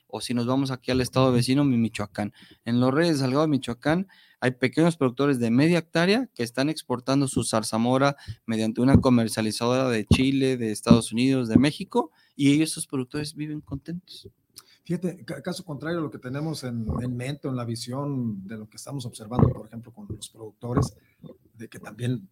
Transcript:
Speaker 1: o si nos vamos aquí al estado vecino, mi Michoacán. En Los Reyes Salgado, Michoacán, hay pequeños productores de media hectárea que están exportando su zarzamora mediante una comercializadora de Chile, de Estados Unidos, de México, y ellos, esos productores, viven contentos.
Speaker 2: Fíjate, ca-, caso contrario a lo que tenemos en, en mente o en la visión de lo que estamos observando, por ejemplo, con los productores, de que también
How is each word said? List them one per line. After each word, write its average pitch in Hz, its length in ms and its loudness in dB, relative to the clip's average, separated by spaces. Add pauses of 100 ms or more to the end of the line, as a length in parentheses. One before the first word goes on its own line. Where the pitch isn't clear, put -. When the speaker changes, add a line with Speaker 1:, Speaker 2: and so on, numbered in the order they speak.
Speaker 1:
o 110 120 -8
si - 140 -6
nos 120 120 0
vamos 131 240 0
aquí 131 200 -6
al 127 100 2
estado 131 320 4
vecino, 127 320 2
mi 127 140 2
Michoacán. 104 560 -4 (320)
En 120 140 2
Los 127 120 4
Reyes 156 280 2
Salgado, 139 280 2
Michoacán, 151 600 -2 (320)
hay 127 100 2
pequeños 156 480 2
productores 135 400 2
de 117 120 2
media 156 280 4
hectárea 196 560 0
que - 80 -6
están 127 260 -2
exportando 135 600 0
su 120 160 -2
zarzamora 120 720 2 (280)
mediante 113 380 -2
una 135 180 8
comercializadora 120 880 2
de 110 160 0
Chile, 131 540 2
de 110 120 -2
Estados 117 420 2
Unidos, 127 360 2
de 110 80 2
México, 190 540 0 (240)
y 143 180 2
ellos, 156 200 2
esos 165 140 -10
productores, 147 480 -8
viven 151 280 -10
contentos. - 640 -14 (560)
Speaker 2:
Fíjate, 175 400 -6
ca-, - 180 -12
caso 180 220 -8
contrario 156 340 -6
a 160 40 -4
lo 143 100 -6
que 139 60 -14
tenemos 143 440 -8
en, 117 240 -6 (160)
en 123 140 -4
mente 135 320 -8
o - 20 -4
en 131 60 -4
la 120 80 -4
visión 120 840 -6
de 110 100 -12
lo 107 120 -14
que - 80 -20
estamos 135 280 -12
observando, 123 440 0
por 107 180 -4
ejemplo, 113 260 -16
con 104 160 -18
los 107 200 -12
productores, 113 640 -4 (600)
de 113 140 -16
que - 120 -20
también 120 520 -6